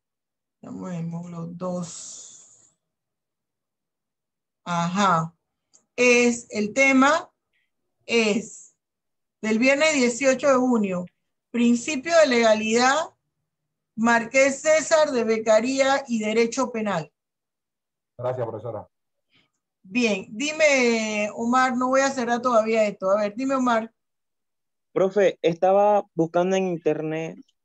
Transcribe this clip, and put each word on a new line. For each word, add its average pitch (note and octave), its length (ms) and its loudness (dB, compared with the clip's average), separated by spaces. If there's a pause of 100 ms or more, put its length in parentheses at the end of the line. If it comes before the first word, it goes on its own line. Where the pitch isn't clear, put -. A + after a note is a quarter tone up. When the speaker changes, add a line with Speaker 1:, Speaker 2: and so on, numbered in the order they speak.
(540)
Speaker 1:
estamos F#3 380 -14
en E3 160 -8
módulo E3+ 380 -12
dos. - 1300 -14 (1900)
Ajá. F3 720 0 (640)
Es, A#3+ 540 2
el G#3 220 -6
tema C4+ 580 4 (760)
es A3 680 -2 (680)
del A3 180 0
viernes C#4+ 360 2
dieciocho C4 540 0
de C4 80 4
junio, G#3 500 0 (440)
principio A#3+ 680 0
de D#4 80 6
legalidad, A#3 720 2 (1000)
Marqués A#3 640 0
César D#4 480 2
de A#3+ 140 -2
Becaría A#3 840 0
y A#3 100 -2
Derecho A3+ 540 -2
Penal. G3+ 400 -6 (1080)
Speaker 2:
Gracias, B2 280 -6
profesora. A2 420 -12 (960)
Speaker 1:
Bien, G3+ 480 -2
dime, A#3 1040 0
Omar, B3 420 0
no B3+ 120 -2
voy C4 120 2
a C4+ 100 0
cerrar A#3+ 320 -4
todavía A3+ 440 2
esto. G3 240 -4
A G#3 120 2
ver, G#3 140 -6
dime, C4+ 180 -4
Omar. A#3+ 380 -2 (1000)
Speaker 3:
Profe, F#3+ 500 0
estaba G3 640 2 (100)
buscando F3 420 0
en F#3+ 120 0
internet D#3+ 680 -4 (260)